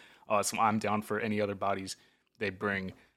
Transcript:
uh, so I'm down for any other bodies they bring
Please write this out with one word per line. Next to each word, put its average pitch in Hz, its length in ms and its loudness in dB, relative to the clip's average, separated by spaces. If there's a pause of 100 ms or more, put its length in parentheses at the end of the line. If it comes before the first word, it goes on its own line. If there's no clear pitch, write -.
(280)
uh, 104 140 4
so 101 180 -2
I'm 110 180 4
down 104 220 2
for 104 200 -4
any 107 200 -2
other 101 140 0
bodies 98 420 -4 (420)
they 104 120 -2
bring 95 420 -2 (240)